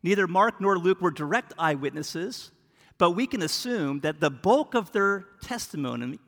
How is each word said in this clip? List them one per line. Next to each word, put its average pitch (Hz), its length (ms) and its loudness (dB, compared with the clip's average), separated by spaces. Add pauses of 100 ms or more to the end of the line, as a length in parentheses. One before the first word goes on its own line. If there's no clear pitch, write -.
Neither 190 240 4
Mark 196 340 2
nor 196 160 2
Luke 180 240 2
were 175 80 2
direct 151 480 -4
eyewitnesses, 151 920 -4 (480)
but 175 120 6
we 220 140 0
can 233 160 -4
assume 156 600 -2
that 151 180 -2
the 151 100 2
bulk 214 460 0
of 214 160 0
their 196 340 0 (160)
testimony 131 880 -6